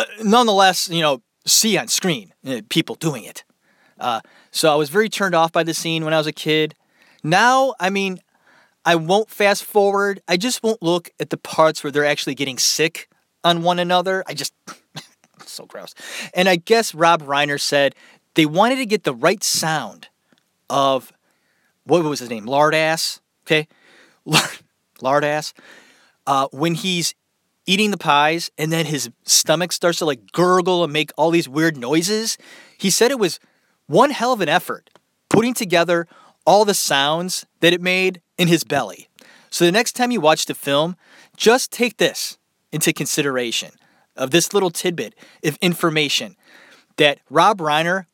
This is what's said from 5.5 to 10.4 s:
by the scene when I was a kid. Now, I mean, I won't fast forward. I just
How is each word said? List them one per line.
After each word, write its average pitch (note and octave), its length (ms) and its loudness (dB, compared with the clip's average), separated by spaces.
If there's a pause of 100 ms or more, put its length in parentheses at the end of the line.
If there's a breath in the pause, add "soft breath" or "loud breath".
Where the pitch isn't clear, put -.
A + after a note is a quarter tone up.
by E3+ 120 0
the D#3+ 100 -4
scene D#3+ 300 -4
when D#3 100 -2
I D#3+ 40 4
was D#3 100 0
a D3+ 40 -6
kid. D#3 420 0 (500 soft breath)
Now, A#3+ 560 2
I F#3 100 0
mean, G3 320 -4 (640 soft breath)
I E3+ 100 4
won't F3 340 0
fast G3+ 360 0
forward. G3+ 640 0
I F3+ 100 0
just A#3+ 260 -4